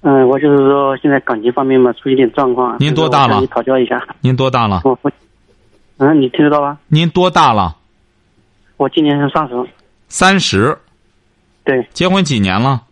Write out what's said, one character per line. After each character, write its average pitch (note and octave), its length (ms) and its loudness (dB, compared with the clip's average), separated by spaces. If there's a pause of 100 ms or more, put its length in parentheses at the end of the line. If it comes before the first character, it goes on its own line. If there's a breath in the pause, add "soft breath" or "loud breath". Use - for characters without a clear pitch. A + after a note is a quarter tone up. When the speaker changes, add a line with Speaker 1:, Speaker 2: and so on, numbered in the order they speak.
Speaker 1:
嗯， C3+ 220 4
我 C3+ 100 2
就 C#3+ 140 2
是 C#3+ 60 4
说 C#3 400 2
现 D3 120 -2
在 C#3 120 2
感 A2+ 200 -6
情 A#2+ 120 0
方 C3+ 120 -2
面 C3 140 2
嘛， B2 140 2
出 - 160 -8
一 C3 60 2
点 C3 180 2
状 C3 200 0
况， A#2+ 240 -2
Speaker 2:
您 D3 160 -2
多 D#3 140 0
大 C#3 180 2
了？ - 20 2
Speaker 1:
就 - 20 2
是 A2 60 0
我 G2+ 40 2
跟 - 40 0
你 B2+ 40 -4
讨 - 160 -4
教 C3 160 0
一 B2 60 2
下。 A#2+ 200 -6 (140)
Speaker 2:
您 B2+ 160 0
多 C3 160 -2
大 A#2+ 160 0
了？ F#2+ 160 -2
Speaker 1:
我， C3 180 0
我， C#3+ 80 -2 (880)
嗯， C#3+ 260 2
你 C3 60 0
听 D3 160 -2
得 D3 80 2
到 D3 100 0
吗？ C#3+ 160 -6 (120)
Speaker 2:
您 D#3+ 200 2
多 F3+ 200 0
大 D#3+ 240 2
了？ F#2 240 -2 (1000)
Speaker 1:
我 C3+ 140 -2
今 - 120 -2
年 D3 160 0
是 C#3+ 120 -2
三 D3+ 180 -4
十。 A#2+ 80 -10 (540)
Speaker 2:
三 F#3+ 280 0
十。 B2 400 -2 (840)
Speaker 1:
对。 B2+ 300 -2
Speaker 2:
结 F3+ 160 -2
婚 G3 120 2
几 C#3+ 160 -2
年 G2 220 0
了？ B2+ 320 0